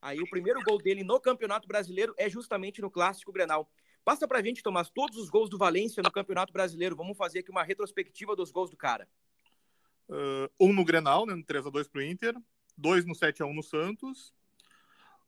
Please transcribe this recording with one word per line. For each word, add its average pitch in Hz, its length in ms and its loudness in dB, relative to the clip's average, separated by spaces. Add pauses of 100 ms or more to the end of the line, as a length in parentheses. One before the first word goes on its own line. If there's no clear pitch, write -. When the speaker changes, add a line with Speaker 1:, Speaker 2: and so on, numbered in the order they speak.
Speaker 1:
Aí 143 180 -8
o 175 100 -6
primeiro 208 340 0
gol 208 140 4
dele 196 260 0
no 220 160 2
Campeonato 220 480 -2
Brasileiro 202 500 -2
é 202 120 0
justamente 202 520 -6
no 196 80 -6
Clássico 190 420 0
Grenal. 160 380 0 (340)
Passa 285 240 2
pra 247 140 2
gente, 240 220 -4
Tomás, 180 260 0
todos - 280 -4
os 202 120 -10
gols 214 200 4
do 196 80 -8
Valência 196 440 2
no - 100 -2
Campeonato 196 420 -2
Brasileiro. 180 420 -2
Vamos 180 220 -10
fazer 180 220 -4
aqui 185 120 -10
uma 185 120 0
retrospectiva 196 720 -6
dos 180 140 -4
gols 180 200 -2
do 165 80 -20
cara. 117 300 -4 (1000)
Speaker 2:
Ah, 139 400 -4 (100)
um 190 140 10
no 190 120 4
Grenal, 160 400 4
né, 202 100 -4
no 165 80 -8
três 143 220 -4
a 143 40 -8
dois 143 180 -2
pro 143 140 -6
Inter. 185 320 -2 (440)
Dois 170 280 4
no 170 80 -6
sete 156 300 0
a - 20 0
um 143 80 -4
no 156 80 -6
Santos. 208 720 -6 (960)